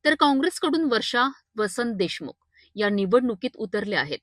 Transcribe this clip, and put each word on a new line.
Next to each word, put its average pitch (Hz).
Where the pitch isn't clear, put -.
तर 302
काँग्रेसकडून 302
वर्षा 240
वसंत 220
देशमुख 170
या 202
निवडणुकीत 208
उतरल्या 202
आहेत. 143